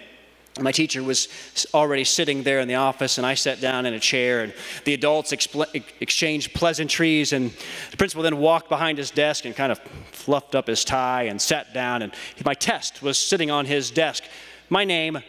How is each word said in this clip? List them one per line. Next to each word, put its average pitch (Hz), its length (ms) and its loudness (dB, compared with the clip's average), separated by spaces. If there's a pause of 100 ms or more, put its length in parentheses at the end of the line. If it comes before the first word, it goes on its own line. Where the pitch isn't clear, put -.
(600)
my 135 120 0
teacher 151 280 0
was 131 280 -2 (260)
s-, - 180 -2
already 147 300 4
sitting 143 400 0
there 135 160 2
in 131 80 0
the 123 80 -2
office, 135 440 0
and 123 80 0
I 135 80 2
sat 131 260 0
down 127 260 0
in 117 80 -2
a 110 60 -8
chair, 123 400 2
and 104 120 -4 (320)
the 147 100 2
adults 151 380 0
expl-, 143 400 -2
ex-, 139 280 -8
exchanged 151 520 -2
pleasantries, 156 800 2
and 127 200 0 (400)
the - 40 -12
principal 160 280 0
then 156 140 2
walked 160 300 4
behind 156 300 0
his 139 140 -6
desk 147 320 2
and 117 100 -8
kind 135 160 0
of 110 80 0 (320)
fluffed - 460 -2
up 131 100 2
his 113 180 0
tie 127 380 0
and 104 180 -4
sat - 320 -2
down, 123 300 -2
and 104 100 -8 (320)
my 143 100 2
test - 460 -2
was 139 160 0
sitting 165 340 2
on 147 140 2
his 135 280 0
desk. 151 320 0 (440)
My 190 160 2
name, 160 440 0